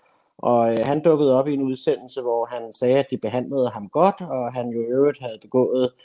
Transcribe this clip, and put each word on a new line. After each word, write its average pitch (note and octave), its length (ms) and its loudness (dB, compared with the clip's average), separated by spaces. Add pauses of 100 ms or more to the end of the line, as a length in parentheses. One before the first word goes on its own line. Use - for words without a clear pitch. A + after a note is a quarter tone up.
(380)
Og, A#2 340 2
øh, A2+ 120 0
han D3+ 200 -2
dukkede D3 360 4
op C#3 80 0
i D3 60 -2
en C#3 80 -2
udsendelse, C3 600 -4
hvor A#2 240 -2
han A#2 280 -10
sagde, B2+ 260 2
at C3+ 120 0
de B2 60 -2
behandlede B2 520 -2
ham G#2+ 200 -10
godt, F#3 320 2
og C3 320 -6
han B2 160 -6
jo A#2 120 -4
i A#2 100 -4
øvrigt C#3+ 280 2
havde A#2 220 -8
begået B2+ 480 0 (160)